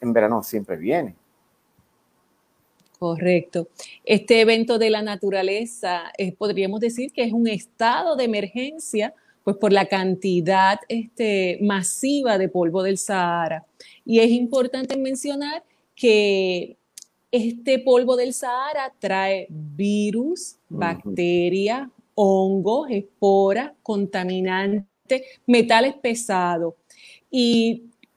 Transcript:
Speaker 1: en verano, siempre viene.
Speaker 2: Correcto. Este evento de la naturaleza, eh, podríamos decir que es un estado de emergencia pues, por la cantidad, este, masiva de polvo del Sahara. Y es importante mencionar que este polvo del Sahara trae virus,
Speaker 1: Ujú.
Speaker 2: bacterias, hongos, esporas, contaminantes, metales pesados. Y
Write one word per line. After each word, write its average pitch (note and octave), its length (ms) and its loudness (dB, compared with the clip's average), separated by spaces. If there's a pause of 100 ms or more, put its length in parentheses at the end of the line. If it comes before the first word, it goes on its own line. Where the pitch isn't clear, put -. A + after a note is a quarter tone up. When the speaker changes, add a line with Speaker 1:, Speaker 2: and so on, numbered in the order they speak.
Speaker 1:
en A#2+ 120 -2
verano, A2 300 4
siempre G2 340 -6
viene. G#2+ 400 -4 (1800)
Speaker 2:
Correcto. E3+ 680 0 (360)
Este A3+ 360 4
evento A3+ 380 4
de A3 100 2
la G#3+ 140 2
naturaleza, G3 1000 -4 (120)
eh, F#3 160 -4
podríamos G3 480 -2
decir A#3+ 320 -4
que A#3+ 120 -2
es A3+ 80 0
un A#3 140 2
estado A#3+ 720 -2
de B3+ 80 0
emergencia A#3 880 -4 (340)
pues, G3 120 -2
por G#3 140 2
la G3 140 4
cantidad, F#3+ 1040 2
este, G#3+ 720 -2
masiva G#3+ 760 0
de F#3+ 120 0
polvo F3+ 340 0
del F#3+ 160 -2
Sahara. E3+ 680 -2 (400)
Y A3+ 140 4
es A3+ 140 6
importante B3+ 680 -2
mencionar C#4+ 640 -6 (320)
que G3 840 2 (540)
este A#3+ 480 0
polvo B3+ 380 4
del B3 180 -2
Sahara C4+ 640 -6
trae F#3+ 500 -2
virus, G#3 1080 -4 (120)
Speaker 1:
Ujú. D#3+ 120 -10
Speaker 2:
bacterias, F3+ 1080 -2 (280)
hongos, G3 760 2
esporas, G3+ 800 0 (140)
contaminantes, G3 1400 -4 (240)
metales A#3 480 4
pesados. F3+ 800 -2 (560)
Y A#3 540 2 (320)